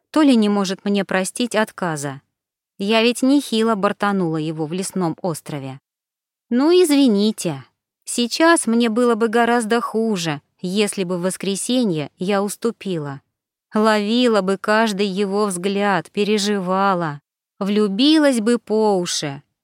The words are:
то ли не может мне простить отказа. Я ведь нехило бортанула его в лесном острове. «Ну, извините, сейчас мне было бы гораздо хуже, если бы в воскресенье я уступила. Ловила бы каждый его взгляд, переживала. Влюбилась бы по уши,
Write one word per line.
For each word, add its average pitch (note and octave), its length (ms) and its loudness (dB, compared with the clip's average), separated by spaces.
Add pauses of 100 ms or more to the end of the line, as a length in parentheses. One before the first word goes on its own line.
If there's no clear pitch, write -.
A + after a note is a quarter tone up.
(100)
то D#4 120 2
ли C#4 120 6
не G#3+ 140 4
может G3 360 -2
мне G3+ 200 0
простить F#3+ 500 -2
отказа. D3+ 680 -4 (580)
Я A3 240 0
ведь A#3+ 200 0
нехило A3+ 540 2
бортанула G3 600 -2
его D#3 280 -4
в D3+ 60 -8
лесном F#3 500 -4
острове. C#3 560 -8 (760)
«Ну, C#4 200 2
извините, A3 920 2 (400)
сейчас D#4+ 640 0
мне A#3 220 2
было A#3+ 260 2
бы A3+ 140 0
гораздо A#3 520 0
хуже, F#3+ 600 -2 (180)
если G3+ 440 -2
бы F3+ 120 -4
в E3+ 60 -4
воскресенье F#3+ 960 -2
я G3 240 -2
уступила. F3 800 -6 (520)
Ловила G#3+ 680 2
бы F#3+ 180 -2
каждый G#3+ 480 0
его G3+ 400 -2
взгляд, G3 640 -2
переживала. F#3+ 1080 -2 (400)
Влюбилась A3 800 2
бы A3+ 180 2
по G#3+ 400 0
уши, D3 460 -6 (200)